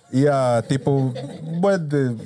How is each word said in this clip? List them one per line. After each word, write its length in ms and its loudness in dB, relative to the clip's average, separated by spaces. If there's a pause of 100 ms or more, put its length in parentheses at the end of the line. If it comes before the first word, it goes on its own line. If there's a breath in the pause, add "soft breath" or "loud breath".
(120)
E 160 4
há, 380 2
tipo, 460 0 (480)
bué 180 2
de, 300 0 (180)